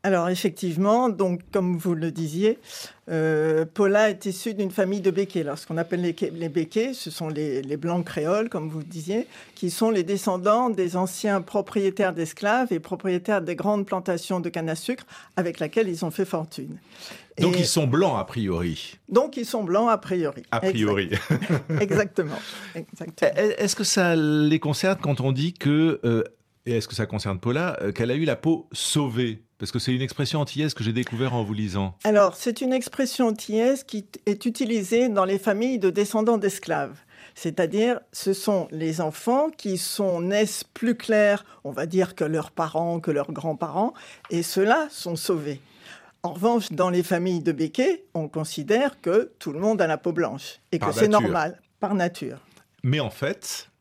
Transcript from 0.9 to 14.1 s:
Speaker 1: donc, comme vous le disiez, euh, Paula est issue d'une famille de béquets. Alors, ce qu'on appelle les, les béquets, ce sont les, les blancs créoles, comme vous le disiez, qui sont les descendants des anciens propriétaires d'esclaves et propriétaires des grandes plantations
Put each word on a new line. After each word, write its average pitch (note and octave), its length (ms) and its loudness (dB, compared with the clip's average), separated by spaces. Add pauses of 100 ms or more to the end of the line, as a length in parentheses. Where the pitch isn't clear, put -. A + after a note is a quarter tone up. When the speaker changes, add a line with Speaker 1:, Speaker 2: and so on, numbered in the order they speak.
Speaker 1:
donc, F3+ 320 0 (100)
comme F3+ 260 2
vous F3 160 0
le E3 160 -2
disiez, E3 480 0 (540)
euh, D#3+ 600 2
Paula G#3 380 4
est G3+ 160 -6
issue G3 300 -4
d'une G3 160 -2
famille G3 300 0
de F#3+ 100 4
béquets. F#3+ 300 -2
Alors, D3 180 -6
ce - 80 -18
qu'on E3 100 -4
appelle E3+ 240 -2
les, E3+ 140 0 (160)
les E3 180 -6
béquets, G3 460 -2
ce E3 160 -10
sont D#3+ 160 -6
les, D3+ 340 -2
les C#3 160 -6
blancs E3+ 260 -2
créoles, F#3 460 0
comme D#3+ 180 -4
vous D#3 120 -6
le D3+ 60 -10
disiez, F3 420 -4 (260)
qui F3+ 160 -4
sont A3+ 220 2
les G3 100 2
descendants G3+ 680 2
des F#3 260 -2
anciens F#3+ 440 0
propriétaires G3 720 0
d'esclaves G#3 600 0
et E3 60 0
propriétaires F3+ 640 -2
des E3 120 -4
grandes G3+ 300 0
plantations F#3 540 -2